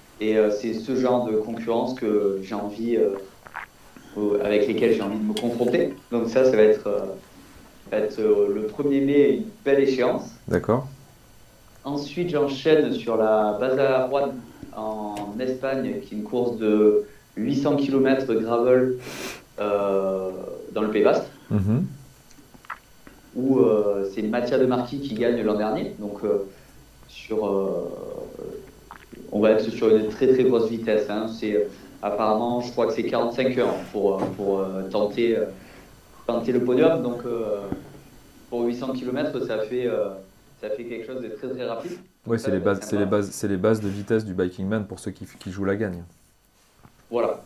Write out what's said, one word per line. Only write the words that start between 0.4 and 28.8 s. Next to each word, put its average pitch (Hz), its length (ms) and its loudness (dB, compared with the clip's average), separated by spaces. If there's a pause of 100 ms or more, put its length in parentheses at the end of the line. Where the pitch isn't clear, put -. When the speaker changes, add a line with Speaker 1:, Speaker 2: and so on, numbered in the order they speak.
Speaker 1:
c'est 104 240 -2
ce - 200 -4
genre 123 320 2
de 107 100 0
concurrence 113 580 -2
que 101 480 0
j'ai 107 120 -8
envie, 110 420 -2
euh, 101 180 2 (1000)
au-, 104 180 0 (100)
avec 104 240 2
lesquelles 113 260 2
j'ai 104 80 -2
envie 101 160 -4
de 107 60 -2
me 107 80 -2
confronter. 120 640 0 (180)
Donc 113 160 0
ça, 131 160 4
ça 127 100 6
va 107 80 6
être, 107 240 6
euh, 101 140 -2 (920)
va 110 60 -2
être, 107 240 -2
euh, 104 340 4
le 107 80 -2
premier 139 380 0
mai, 139 380 6
une 110 60 -4 (200)
belle 139 160 4
échéance. 127 440 2 (220)
Speaker 2:
D'accord. 110 400 2 (1000)
Speaker 1:
Ensuite, 147 460 -4
j'enchaîne 143 640 2
sur 113 240 -2
la 107 440 4
Baza 131 480 2
Juan 139 240 0 (440)
en 107 380 -6 (240)
Espagne, 127 640 -4
qui - 120 -14
est 107 40 -4
une 104 60 -6
course 120 340 -2
de 107 460 6 (320)
huit 123 200 0
cents 143 200 2
kilomètres 135 580 2
gravel 123 640 4 (640)
euh, 98 680 0 (420)
dans 110 100 -2
le 107 80 0
Pays 107 140 4
Basque, - 200 4 (260)
Speaker 2:
Mhm. 110 360 2 (1500)
Speaker 1:
où, 131 240 2
euh, 104 540 4
c'est 110 80 -4
Mattia 123 360 0
De 127 80 6
Marchi 123 340 -2
qui - 140 -8
gagne 117 280 0
l'an 104 120 2
dernier. 110 440 -2
Donc, 104 260 -8
euh, 101 220 0 (600)
sur, 107 380 -6
euh, 98 440 -2 (1400)